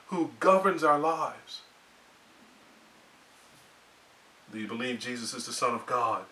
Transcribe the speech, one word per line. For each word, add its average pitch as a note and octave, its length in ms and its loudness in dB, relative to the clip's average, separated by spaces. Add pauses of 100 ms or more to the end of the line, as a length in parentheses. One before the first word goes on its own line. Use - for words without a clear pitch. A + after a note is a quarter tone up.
who F3 320 -2
governs F#3+ 440 4
our D3 160 6
lives? D#3+ 640 -4 (3000)
Do A2 80 -10
you G#2 80 -6
believe A#2 320 -6
Jesus A#2+ 340 -8
is B2 140 -10
the A2+ 40 -10
Son B2 220 0
of A#2 140 -8
God? A#2 440 0